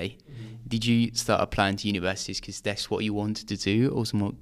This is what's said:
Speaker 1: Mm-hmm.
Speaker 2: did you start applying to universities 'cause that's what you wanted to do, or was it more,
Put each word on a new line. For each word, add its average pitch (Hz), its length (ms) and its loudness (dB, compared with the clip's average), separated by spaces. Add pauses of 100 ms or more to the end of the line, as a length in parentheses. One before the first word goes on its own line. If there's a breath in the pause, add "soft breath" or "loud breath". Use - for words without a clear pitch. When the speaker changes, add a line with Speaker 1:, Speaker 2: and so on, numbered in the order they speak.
Speaker 1:
Mm-hmm. - 680 -10
Speaker 2:
did 113 160 0
you 117 300 4
start - 260 2
applying 101 400 2
to 107 80 -4
universities 95 520 -2
'cause - 200 -10
that's - 300 -4
what 104 140 0
you 107 100 0
wanted 107 340 -2
to 104 80 -2
do, 110 340 4
or - 100 -2
was 110 100 -2
it - 60 0
more, 101 260 0